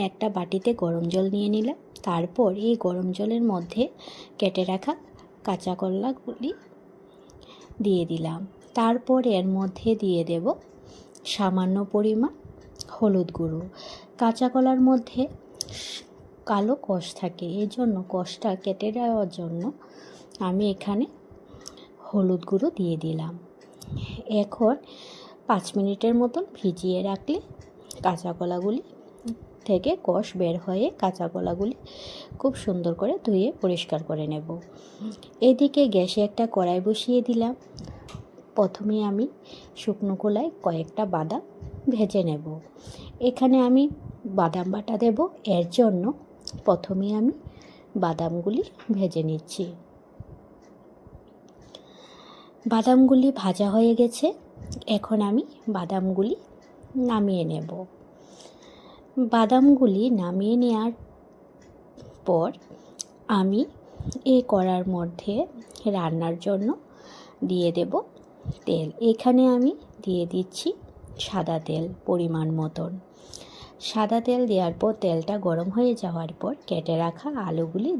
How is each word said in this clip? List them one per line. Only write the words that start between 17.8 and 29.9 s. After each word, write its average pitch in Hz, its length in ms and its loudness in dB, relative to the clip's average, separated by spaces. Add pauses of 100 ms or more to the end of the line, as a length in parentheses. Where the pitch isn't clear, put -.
কষটা 185 460 -4
কেটে 190 360 -4
দেওয়ার 226 460 0
জন্য 170 260 -6 (760)
আমি 190 320 0
এখানে 202 340 -2 (1000)
হলুদ 185 420 2
গুঁড়ো 196 180 2 (100)
দিয়ে 170 200 0
দিলাম। 160 360 -6 (1080)
এখন 214 320 2 (760)
পাঁচ 190 260 0
মিনিটের 202 420 0
মতন 240 280 2 (140)
ভিজিয়ে 180 460 -2
রাখলে 202 360 -4 (640)
কাঁচা 175 300 -2
কলাগুলি 180 500 -2 (840)
থেকে 190 260 0 (120)